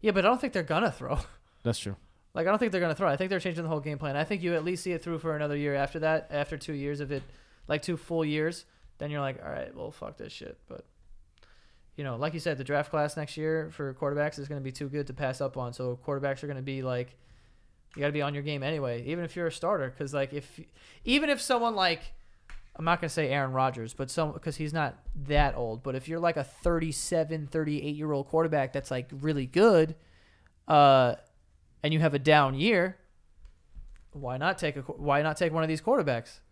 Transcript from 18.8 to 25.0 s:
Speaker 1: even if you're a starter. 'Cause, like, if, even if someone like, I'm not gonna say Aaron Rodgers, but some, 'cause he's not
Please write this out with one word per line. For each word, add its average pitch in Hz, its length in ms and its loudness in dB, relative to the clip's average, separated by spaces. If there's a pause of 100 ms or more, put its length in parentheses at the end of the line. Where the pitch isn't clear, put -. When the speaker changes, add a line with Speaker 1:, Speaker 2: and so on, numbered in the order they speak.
Speaker 1:
even 165 180 -4
if 160 140 -8
you're 170 100 -2
a 156 40 -2
starter. 165 460 -2
'Cause, 139 160 -6
like, 139 200 -2
if, - 260 -10 (460)
even 294 240 4
if 277 120 2
someone 233 340 2
like, 175 260 2 (760)
I'm 156 80 -8
not 165 160 4
gonna 170 100 -2
say 151 200 0
Aaron 135 240 0
Rodgers, 123 400 0
but 135 180 -8
some, 156 280 0
'cause - 180 -6
he's 151 160 -4
not 151 240 -2 (300)